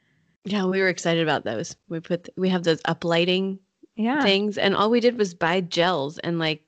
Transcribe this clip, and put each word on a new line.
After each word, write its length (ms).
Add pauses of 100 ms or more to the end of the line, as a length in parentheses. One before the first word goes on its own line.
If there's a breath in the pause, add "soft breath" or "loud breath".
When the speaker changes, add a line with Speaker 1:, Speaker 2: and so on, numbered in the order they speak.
(440)
Speaker 1:
Yeah, 220
we 140
were 80
excited 340
about 220
those. 300 (140)
We 120
put 240
th-, 120
we 140
have 140
those 200
up 200
lighting 540 (380)
Speaker 2:
Yeah. 260
Speaker 1:
things, 360
and 180
all 140
we 100
did 180
was 160
buy 280
gels 560
and, 200
like, 300